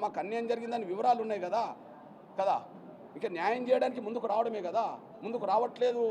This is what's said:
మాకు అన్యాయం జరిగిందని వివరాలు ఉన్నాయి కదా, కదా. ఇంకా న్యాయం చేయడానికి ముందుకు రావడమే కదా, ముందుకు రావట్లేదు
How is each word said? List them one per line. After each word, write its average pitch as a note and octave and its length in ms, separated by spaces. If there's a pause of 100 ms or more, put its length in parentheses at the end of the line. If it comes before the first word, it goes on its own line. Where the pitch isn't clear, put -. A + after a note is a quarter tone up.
మాకు G3 200
అన్యాయం A3+ 300
జరిగిందని A#3 400
వివరాలు A3+ 320
ఉన్నాయి G#3 220
కదా, G#3+ 160 (760)
కదా. F#3+ 180 (580)
ఇంకా G3+ 220
న్యాయం A3 300
చేయడానికి B3 400
ముందుకు A3+ 240
రావడమే A3 380
కదా, G#3+ 160 (380)
ముందుకు G3+ 280
రావట్లేదు A#3+ 600